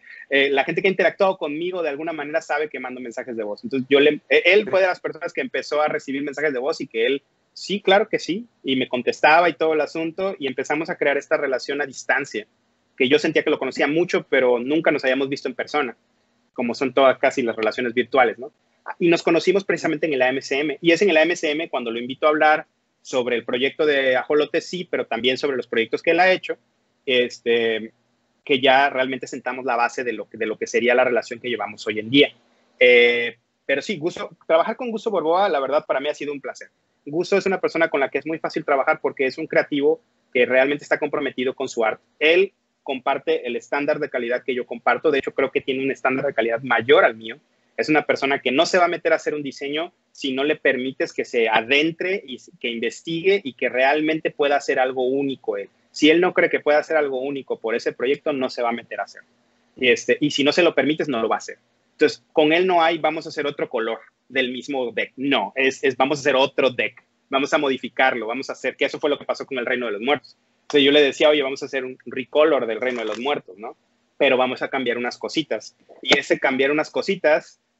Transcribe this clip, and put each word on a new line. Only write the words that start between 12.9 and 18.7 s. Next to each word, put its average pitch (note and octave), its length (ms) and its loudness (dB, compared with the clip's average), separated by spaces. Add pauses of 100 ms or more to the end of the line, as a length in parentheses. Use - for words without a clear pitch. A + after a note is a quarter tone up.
que C3 120 2
yo D3 100 6
sentía D#3 240 0
que D#3 80 0
lo C#3+ 80 2
conocía C#3 300 -2
mucho, E3+ 400 0
pero B2 320 4
nunca D3+ 320 0
nos C#3+ 100 -2
habíamos C3+ 260 0
visto C#3 200 -6
en B2 80 -10
persona, B2 400 -4 (560)
como B2 240 -4
son B2+ 180 -4
todas C3 240 6
casi C3 240 0
las A2+ 140 -2
relaciones A2+ 360 -2
virtuales, A#2+ 460 2
¿no? A#2 140 -14 (480)